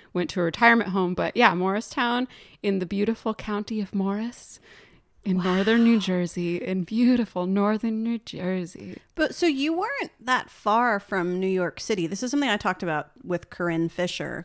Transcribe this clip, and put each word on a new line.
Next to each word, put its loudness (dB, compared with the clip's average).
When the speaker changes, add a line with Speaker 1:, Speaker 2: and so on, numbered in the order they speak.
Speaker 1:
went -2
to -4
a 2
retirement 4
home. 0
But -2
yeah, 6
Morristown -2
in 0
the -2
beautiful -2
county -6
of -6
Morris. -4
In 2
Speaker 2:
Wow. 2
Speaker 1:
northern 4
New 6
Jersey, -2
in -4
beautiful 2
northern 0
New -2
Jersey. -6
Speaker 2:
But 0
so 2
you 0
weren't -4
that -2
far 2
from -2
New 0
York 0
City. -2
This -6
is -2
something 2
I 0
talked -2
about -4
with -4
Corinne -2
Fisher, -6